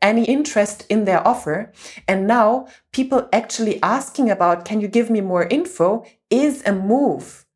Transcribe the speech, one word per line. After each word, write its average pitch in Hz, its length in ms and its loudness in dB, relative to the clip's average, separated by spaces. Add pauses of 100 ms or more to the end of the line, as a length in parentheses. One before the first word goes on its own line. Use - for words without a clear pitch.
any 226 240 4
interest 247 640 0
in 208 160 0
their 190 220 2
offer, 214 440 -2 (360)
and 196 200 0
now 240 400 2 (240)
people 262 420 -2
actually 226 480 -2
asking 240 480 -2
about, 175 360 0
"Can 214 160 -4
you 208 60 -4
give 226 220 0
me 214 120 0
more 180 240 -2
info?" 220 600 -2 (240)
is 269 360 0
a 208 80 0
move 196 720 -2 (100)